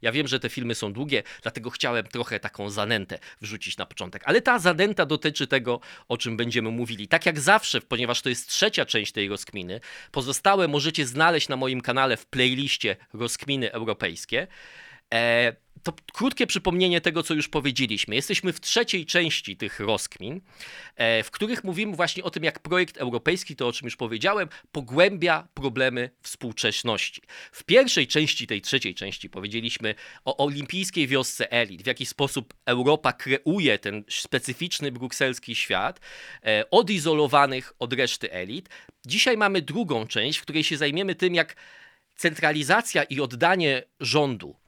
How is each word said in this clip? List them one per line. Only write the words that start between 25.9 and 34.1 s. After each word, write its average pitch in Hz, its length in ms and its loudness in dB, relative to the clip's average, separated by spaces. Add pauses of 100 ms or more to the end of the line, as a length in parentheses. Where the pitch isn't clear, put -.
współczesności. - 1000 -2 (300)
W - 120 -20
pierwszej 214 440 6
części, 151 400 0
tej 101 140 -2
trzeciej 104 340 0
części, 98 340 -10
powiedzieliśmy 107 680 -6 (300)
o 135 120 -2
olimpijskiej 143 680 0
wiosce 127 440 0
elit, 98 320 0
w - 20 -6
jaki 127 200 -2
sposób - 480 -2 (120)
Europa 127 480 2
kreuje 139 640 2
ten 104 300 -6
specyficzny 135 840 -4